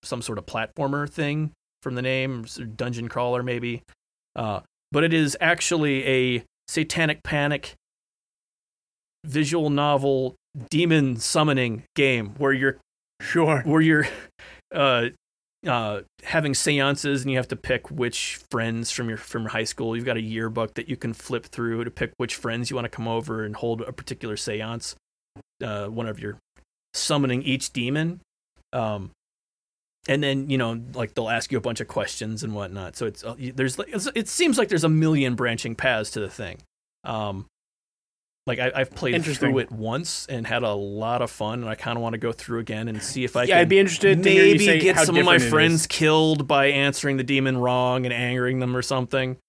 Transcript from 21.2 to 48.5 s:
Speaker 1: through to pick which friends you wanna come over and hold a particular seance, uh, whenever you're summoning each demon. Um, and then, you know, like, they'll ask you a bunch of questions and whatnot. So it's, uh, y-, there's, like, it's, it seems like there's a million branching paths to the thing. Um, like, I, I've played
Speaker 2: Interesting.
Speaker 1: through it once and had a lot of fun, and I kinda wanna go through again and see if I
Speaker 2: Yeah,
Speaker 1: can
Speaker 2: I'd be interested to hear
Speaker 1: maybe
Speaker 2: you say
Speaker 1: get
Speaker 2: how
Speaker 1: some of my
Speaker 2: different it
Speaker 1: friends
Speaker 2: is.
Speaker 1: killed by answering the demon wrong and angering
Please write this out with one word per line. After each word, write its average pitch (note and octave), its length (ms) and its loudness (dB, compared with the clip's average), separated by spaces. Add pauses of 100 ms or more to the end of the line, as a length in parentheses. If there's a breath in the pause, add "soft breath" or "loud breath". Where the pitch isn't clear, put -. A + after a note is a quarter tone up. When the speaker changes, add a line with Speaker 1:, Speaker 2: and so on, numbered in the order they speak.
Speaker 1:
through A#2 380 -4
to A#2 80 -8
pick - 260 -8
which A#2+ 180 -4
friends A#2 340 -6
you C3 60 -8
wanna A#2+ 140 -4
come A2+ 180 -8
over A2+ 380 -4
and G#2+ 100 -8
hold A#2 260 -4
a A#2+ 120 -10
particular A2+ 420 -10
seance, A2 600 -8 (680)
uh, G#2 240 -6
whenever A2+ 320 -6
you're G#2 200 -8 (540)
summoning C#3 500 0
each C3 280 -2
demon. D3+ 480 -2 (540)
Um, G#2+ 380 -4 (960)
and C#3 160 2
then, C#3 260 -2
you C3+ 80 2
know, A#2 240 -2 (140)
like, A#2+ 180 -4
they'll A2+ 160 -2
ask A#2 220 -2
you B2 80 0
a - 20 -4
bunch A#2 180 -4
of A2 80 -8
questions G#2+ 540 -6
and A2 140 -6
whatnot. F#2+ 400 -8
So A#2+ 100 -6
it's, - 180 -8
uh, A2+ 160 -10
y-, C3 160 -8
there's, C3 220 0
like, - 160 -8
it's, G#3 220 -4
it A3+ 120 -2
seems D#4 300 2
like A3+ 100 2
there's E3 160 2
a E3 60 4
million D#3 460 4
branching A#2 400 -2
paths A2+ 360 0
to A#2+ 80 -6
the G2 100 -4
thing. F#2+ 280 -10 (460)
Um, G#2 420 -6 (1000)
like, B2 100 -2
I, B2+ 160 0
I've C3+ 160 0
played B2+ 240 -2
Speaker 2:
Interesting. D#3 380 0
Speaker 1:
through C3 80 2
it - 120 -4
once A#2 540 -6
and A#2 220 -6
had A#2+ 160 0
a G#2+ 100 0
lot G#2+ 480 -2
of A#2 80 -2
fun, A2 320 -6
and A2+ 80 -8
I A2 60 -4
kinda A#2 260 -6
wanna A#2 160 -4
go A#2 140 -4
through A#2 280 -6
again A2+ 280 -6
and A2 140 -6
see - 220 -4
if A#2+ 120 -4
I A#2+ 80 2
Speaker 2:
Yeah, D#3+ 100 2
Speaker 1:
can F3 60 8
Speaker 2:
I'd E3+ 100 6
be F#3+ 80 8
interested F#3+ 460 6
to F#3+ 60 6
hear F#3+ 140 10
Speaker 1:
maybe D#3+ 200 8
Speaker 2:
you F#3+ 80 8
say D#3+ 80 6
Speaker 1:
get F#3 160 6
Speaker 2:
how E3 80 8
Speaker 1:
some E3+ 120 4
of D3+ 80 6
my F3 100 6
Speaker 2:
different B2+ 140 6
it A#2 40 2
Speaker 1:
friends D#3+ 300 6
Speaker 2:
is. - 60 -2
Speaker 1:
killed D#3 600 4
by C#3 180 4
answering C#3 520 2
the C3+ 60 -2
demon C3+ 360 2
wrong B2 480 2
and B2 40 -2
angering B2 460 0